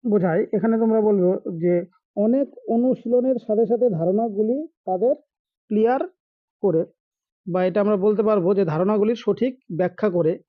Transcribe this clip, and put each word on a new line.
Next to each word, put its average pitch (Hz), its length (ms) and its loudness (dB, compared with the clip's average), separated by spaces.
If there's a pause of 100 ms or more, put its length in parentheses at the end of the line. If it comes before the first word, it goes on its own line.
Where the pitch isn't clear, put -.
বোঝায়? 190 380 2 (140)
এখানে 220 260 0
তোমরা 220 200 2
বলবে 196 300 2 (320)
যে 175 100 2 (440)
অনেক 240 300 0 (280)
অনুশীলনের 247 720 0
সাথে 214 200 2
সাথে 233 240 0
ধারণাগুলি 208 680 -2 (280)
তাদের 185 280 0 (540)
ক্লিয়ার 226 340 2 (640)
করে, 170 180 2 (680)
বা 180 200 -4
এটা 185 140 -2
আমরা 208 160 2
বলতে 208 260 0
পারবো 202 340 2
যে 196 80 2
ধারণাগুলির 208 580 0
সঠিক 247 300 -2 (260)
ব্যাখ্যা 180 300 -2
করে। 170 240 0 (160)